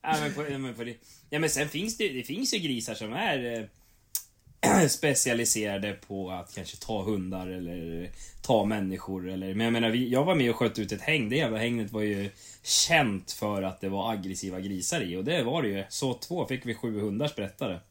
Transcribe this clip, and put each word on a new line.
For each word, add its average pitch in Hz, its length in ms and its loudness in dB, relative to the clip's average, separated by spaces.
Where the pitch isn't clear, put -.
Ja, 156 180 2
men 147 140 -2
på, 147 160 -4
ja, 139 80 -2
men 127 160 -6
på 117 100 -6
det. 117 120 -8
Ja, 147 80 0
men 156 120 2
sen 147 180 0
finns 190 280 -4
det, 208 120 0
det 127 140 -4
finns 233 320 -2
ju 214 40 2
grisar 120 360 -2
som 110 180 -6
är, 120 560 -2
eh, 190 260 8
<clears throat> - 20 4
specialiserade 110 1040 2
på 95 380 -6
att 90 240 -10
kanske - 220 -10
ta 104 260 -4
hundar 92 440 -2
eller 87 640 -6
ta 110 220 6
människor 95 640 -2
eller... 95 260 -4
Men 110 100 2
jag 113 80 4
menar, 113 180 4
vi, 120 180 2
jag 127 160 4
var 180 100 4
med 127 160 4
och 113 60 0
sköt 117 220 2
ut 104 140 -2
ett 104 80 -4
häng. 147 280 0
Det 123 80 0
jävla 113 220 2
hängnet 117 340 0
var 110 100 -2
ju 101 280 0
känt 117 720 4
för 101 300 -2
att 95 180 -4
det 98 80 -2
var 98 240 0
aggressiva 95 480 -6
grisar 98 400 -2
i, 90 160 -4
och 95 80 -4
det 156 180 2
var 131 200 0
det 110 60 2
ju. 98 200 -2
Så 131 260 -2
två 165 320 -4
fick 127 200 -4
vi 117 80 -2
sju 110 260 -2
hundar 107 280 0
sprättade. 98 520 -4